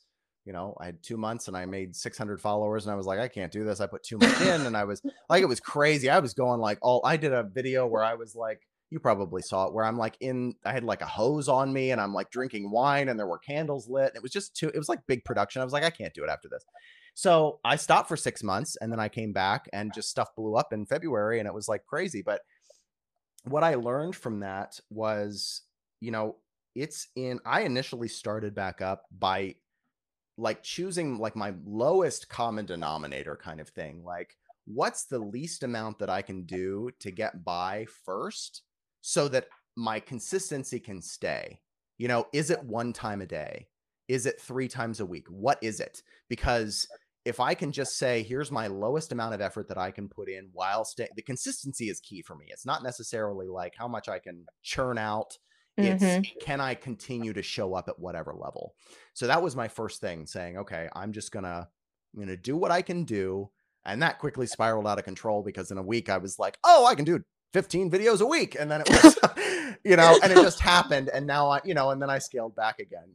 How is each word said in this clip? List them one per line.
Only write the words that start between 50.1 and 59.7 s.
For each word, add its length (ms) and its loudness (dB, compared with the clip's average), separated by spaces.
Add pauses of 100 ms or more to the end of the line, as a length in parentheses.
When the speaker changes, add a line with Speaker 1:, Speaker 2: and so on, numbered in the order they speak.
Speaker 1:
in 240 -12
while 320 -2
stay-," 320 -8
the 60 -12
consistency 640 -8
is 120 -8
key 220 -18
for 120 -18
me. 140 -20
It's 180 -16
not 160 -4
necessarily, 640 -6
like, 280 -8
how 120 -8
much 200 -8
I 100 -6
can 280 -16 (160)
churn 360 -4
out. 400 -4 (440)
It's, 360 4
Speaker 2:
Mm-hmm. 120 -2 (100)
Speaker 1:
can 200 -4
I 140 -2
continue 580 -8
to 100 -6
show 320 -4
up 140 -6
at 100 -8
whatever 360 -10
level? 400 -12 (400)
So 120 -4
that 160 4
was 140 -2
my 120 -4
first 320 -10